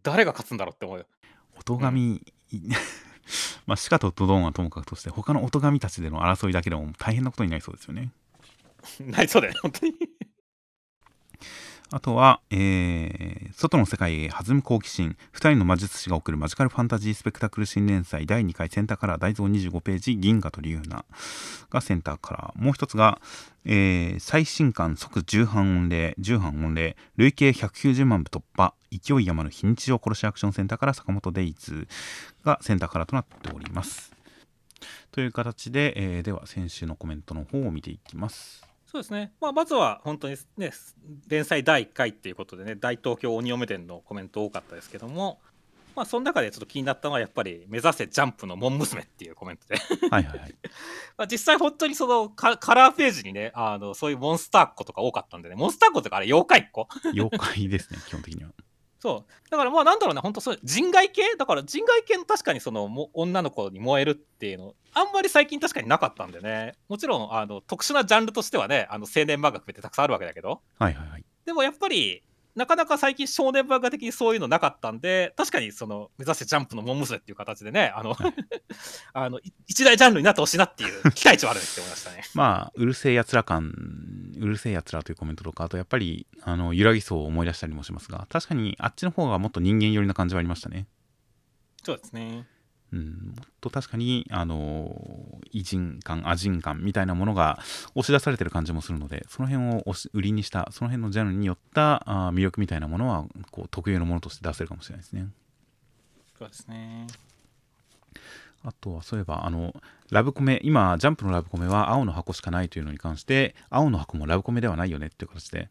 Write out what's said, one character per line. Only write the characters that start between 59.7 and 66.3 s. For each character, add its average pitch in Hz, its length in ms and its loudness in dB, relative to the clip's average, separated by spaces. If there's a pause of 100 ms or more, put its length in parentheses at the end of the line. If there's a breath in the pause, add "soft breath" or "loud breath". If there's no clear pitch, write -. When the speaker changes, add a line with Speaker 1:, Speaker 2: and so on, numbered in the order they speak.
Speaker 1:
あ、 - 20 8
な 339 120 8
ん 453 40 2
だ 427 60 2
ろ 190 60 4
う 143 40 0
ね、 139 60 -4
本 208 120 -4
当 - 80 -8
そ 254 100 -2
う - 40 -2
い - 20 -8
う - 60 -14
人 220 280 2
外 381 200 6
系？ 427 260 0
だ 277 80 -2
か 339 100 2
ら 285 80 0
人 415 220 -6
外 466 180 6
系 - 140 0
の 349 80 -8
確 - 180 0
か 165 100 0
に 123 60 -6
そ 127 120 -8
の、 104 160 -2
も-、 127 260 -6
女 180 280 0
の 160 100 -2
子 101 180 -4
に 95 100 -14
燃 135 220 4
え 135 40 2
る 151 60 2
っ 143 40 0
て - 340 -12
い 95 60 -8
う - 20 -10
の、 95 180 -16 (180)
あ 339 100 4
ん 403 100 -4
ま 392 80 2
り 381 80 2
最 294 180 6
近 294 120 -8
確 - 160 -2
か - 60 -4
に 110 60 -6
な 156 120 4
か - 80 0
っ - 80 -8
た 95 100 -10
ん 90 60 -14